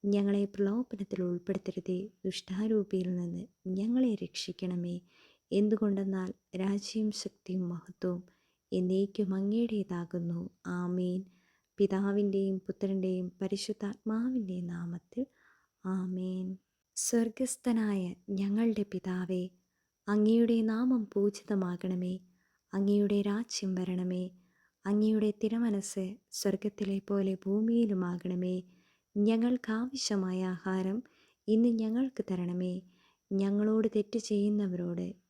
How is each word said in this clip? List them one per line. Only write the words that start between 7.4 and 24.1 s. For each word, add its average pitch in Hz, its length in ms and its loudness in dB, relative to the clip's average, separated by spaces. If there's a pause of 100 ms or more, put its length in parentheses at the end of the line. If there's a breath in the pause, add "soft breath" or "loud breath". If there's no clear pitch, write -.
മഹത്വവും 175 520 -4 (520 soft breath)
എന്നേക്കും 190 600 0
അങ്ങയുടേതാകുന്നു. 190 1040 -2 (300)
ആമേൻ. 180 500 -2 (580 soft breath)
പിതാവിൻ്റെയും 196 800 2
പുത്രൻ്റെയും 185 760 -2
പരിശുദ്ധാത്മാവിൻ്റെയും 202 1300 -4
നാമത്തിൽ 175 560 -8 (600 soft breath)
ആമേൻ. 185 640 -4 (500)
സ്വർഗസ്ഥനായ 226 1040 0 (280)
ഞങ്ങളുടെ 202 540 2
പിതാവേ, 185 580 -4 (680)
അങ്ങയുടെ 226 560 6
നാമം 233 420 2
പൂജിതമാകണമേ. 185 1080 0 (580 soft breath)
അങ്ങയുടെ 202 500 4
രാജ്യം 202 520 -2
വരണമേ. 180 500 -2 (600 soft breath)